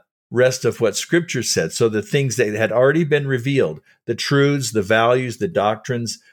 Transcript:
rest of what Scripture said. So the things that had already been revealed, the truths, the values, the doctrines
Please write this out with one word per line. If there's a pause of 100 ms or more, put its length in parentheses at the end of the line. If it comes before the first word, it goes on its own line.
(300)
rest
of
what
Scripture
said.
So
the
things
that
had
already
been
revealed, (240)
the
truths,
the
values,
the
doctrines (140)